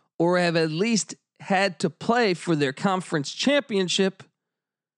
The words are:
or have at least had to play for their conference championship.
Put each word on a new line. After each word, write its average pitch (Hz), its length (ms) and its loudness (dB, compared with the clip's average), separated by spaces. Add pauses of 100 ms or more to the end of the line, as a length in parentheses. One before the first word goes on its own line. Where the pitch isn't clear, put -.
(180)
or 175 220 2
have 175 160 2
at 160 160 2
least 202 420 0 (260)
had 196 420 0
to 165 100 0
play 233 420 0
for 170 220 -2
their 139 180 0
conference 185 580 -2
championship. 196 920 0 (760)